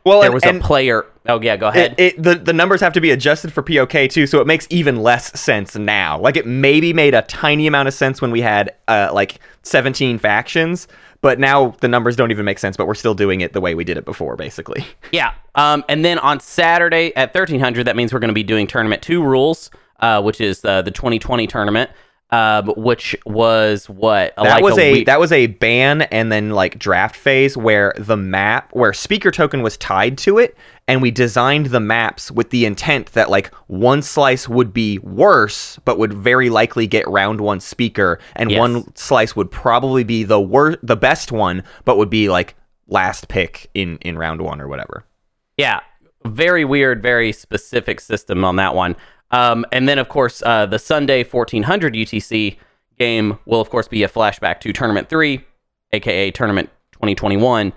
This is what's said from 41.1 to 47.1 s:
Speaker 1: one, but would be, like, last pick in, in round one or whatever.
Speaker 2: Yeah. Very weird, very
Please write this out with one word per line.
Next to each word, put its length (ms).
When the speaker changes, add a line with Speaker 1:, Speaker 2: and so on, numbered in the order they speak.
Speaker 1:
one, 320
but 120
would 140
be, 180
like, 260
last 400
pick 480
in, 280
in 140
round 240
one 200
or 80
whatever. 360
Speaker 2:
Yeah. 240
Very 400
weird, 380
very 300